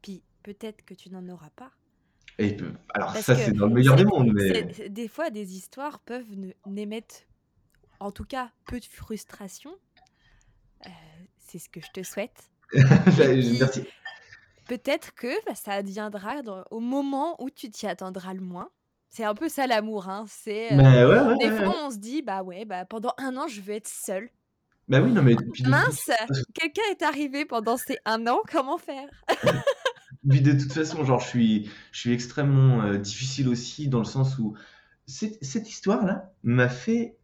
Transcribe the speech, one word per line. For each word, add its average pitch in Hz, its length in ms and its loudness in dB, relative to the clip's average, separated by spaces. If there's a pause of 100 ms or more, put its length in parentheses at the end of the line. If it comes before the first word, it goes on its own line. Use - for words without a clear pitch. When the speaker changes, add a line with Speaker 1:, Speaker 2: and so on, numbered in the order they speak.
Speaker 1:
Puis, 190 220 -18 (200)
peut-être 214 400 -14
que - 120 -20
tu - 160 -20
n'en 185 180 -14
auras 156 260 -20
pas. 262 160 -20 (680)
Speaker 2:
Et 104 160 0
peu-, 87 160 -10 (220)
alors 92 200 -4
Speaker 1:
Parce 214 140 -6
Speaker 2:
ça, 127 80 6
Speaker 1:
que 127 60 0
Speaker 2:
c'est 110 120 0
dans 101 140 2
le 113 60 2
meilleur 131 240 6
Speaker 1:
c'est, 185 60 8
Speaker 2:
des - 60 8
mondes, 131 300 4
Speaker 1:
c'est, 90 260 2
Speaker 2:
mais 85 80 -12
Speaker 1:
c'est, - 160 -14
des 220 180 -8
fois, 311 220 -6
des 208 260 -10
histoires 277 440 -14
peuvent 233 360 -14
ne, 190 160 -12 (140)
n'émettre, 208 500 -12 (840)
en 202 120 -10
tout 202 140 -14
cas, 254 260 -10 (140)
peu 247 140 -10
de - 60 -18
frustration. - 880 -16 (1120)
Euh, - 40 -20 (500)
c'est - 200 -18
ce - 100 -20
que 170 120 -18
je - 100 -20
te 190 120 -12
souhaite. - 460 -12 (220)
Speaker 2:
<laughs> 139 460 8
Ça, 147 80 8
Speaker 1:
Et 131 140 6
puis, 120 200 2
Speaker 2:
merci. - 240 0 (840)
Speaker 1:
peut-être 277 500 -6
que, 285 300 -6
bah, 269 100 -6
ça 202 180 -10
adviendra 208 680 -8
dans, 196 300 -12
au 226 80 -10
moment 277 640 -4
où 262 60 -8
tu - 200 -16
t'y 208 180 -10
attendras 185 460 -8
le 185 80 -12
moins. 185 280 -12 (400)
C'est 226 160 -8
un 208 100 -2
peu 311 140 -4
ça, 269 180 -2
l'amour, 214 400 -2
hein, 202 220 -10
c'est, 220 440 -8
euh, - 40 4
Speaker 2:
Mais 131 280 10
ouais, 190 160 8
ouais, 247 160 4
Speaker 1:
des 233 120 2
Speaker 2:
ouais, - 80 0
Speaker 1:
fois, 196 120 0
Speaker 2:
ouais. - 60 -2 (100)
Speaker 1:
on 269 60 -6
se 214 60 -10
dit, « 240 260 -6
Bah 196 200 -6
ouais, 185 200 -12
bah, 185 220 -10
pendant 226 320 -6
un 262 180 -6
an, 285 120 -6
je 214 140 -10
veux 202 120 -10
être 220 160 -10
seule. » 202 400 -8 (580)
Speaker 2:
Bah 135 140 6
oui, 254 100 4
non, 202 100 4
mais 120 160 8
Speaker 1:
Oh, - 40 -4 (100)
Speaker 2:
puis 127 120 -8
de 127 80 2
toute - 0 -
Speaker 1:
mince, 349 380 0 (180)
Speaker 2:
façon 139 160 -4 (100)
Speaker 1:
quelqu'un 330 280 -4 (100)
est 311 100 -6
arrivé 294 440 -4
pendant 226 320 -2
ces - 280 -6
un 226 220 -2
an, 262 120 2 (100)
comment 285 280 -2
faire ? 277 320 -12 (180)
<laughs> - 540 0 (480)
Speaker 2:
Puis 135 120 6
de 143 100 6
toute 135 220 0
façon, 156 300 -4
genre, 127 160 2
je - 80 -6
suis, 110 440 0 (200)
je - 80 -14
suis 120 140 -2
extrêmement, 131 720 2
euh, 101 140 0
difficile 131 520 -4
aussi, 123 380 -4
dans 127 120 0
le 107 60 -2
sens 131 320 -2
où 107 180 -4 (520)
cette, 214 360 -8
cette 220 260 -8
histoire-là 202 600 -2 (120)
m'a 123 260 4
fait 226 540 -4